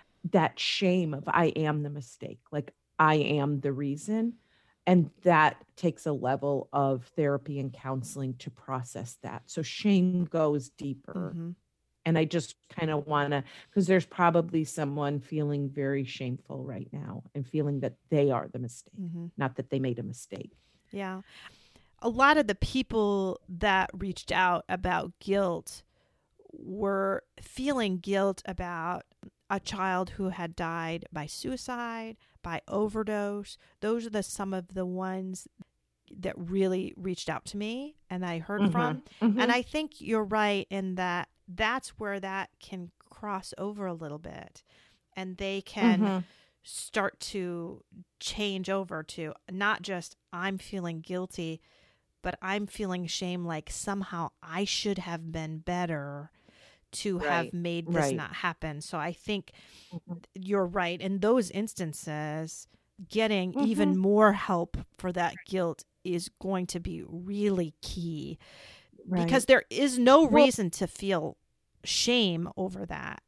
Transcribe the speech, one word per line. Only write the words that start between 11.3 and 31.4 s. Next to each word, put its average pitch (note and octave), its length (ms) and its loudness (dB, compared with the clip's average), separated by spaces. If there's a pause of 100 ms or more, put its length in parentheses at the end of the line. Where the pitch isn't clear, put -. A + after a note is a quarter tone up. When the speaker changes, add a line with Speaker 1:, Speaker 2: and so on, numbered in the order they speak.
Speaker 2:
Mm-hmm. E3 140 -8 (540)
Speaker 1:
And E3 140 4
I D#3 60 4
just D#3+ 320 -2 (120)
kinda D#3 300 -2
wanna, C#3+ 460 2 (280)
'cause F#3+ 140 2
there's F#3 200 6
probably E3 580 4
someone C#3+ 560 -2
feeling D3 500 -2
very C#3 340 -2
shameful B2+ 600 -8
right B2 280 -10
now A#2 320 -10 (100)
and C3+ 120 -6
feeling C#3+ 340 0
that B2+ 160 -4 (120)
they C#3+ 220 6
are A2 180 0
the B2+ 100 -8
mistake, - 420 -10
Speaker 2:
Mm-hmm. E3+ 260 -8 (100)
Speaker 1:
not C3+ 200 -2
that B2+ 140 -8
they C#3 80 0
made B2 200 0
a A2+ 40 -6
mistake. - 500 -12 (400)
Speaker 2:
Yeah. F#3+ 300 -8 (800)
A A#3 60 0
lot C4+ 300 8
of C4 80 4
the G3+ 80 0
people G3+ 920 2
that F#3 440 4
reached F#3+ 400 -6
out F3+ 360 4
about F3+ 500 -2
guilt F#3+ 640 0 (680)
were G3 720 -2 (160)
feeling B3 580 0
guilt G3 460 2
about F3 600 -4 (460)
a G3 100 0
child F#3 500 0
who F#3+ 200 -4
had E3+ 260 -8
died E3 560 -4
by D#3 140 -8
suicide, A#3 880 -8 (260)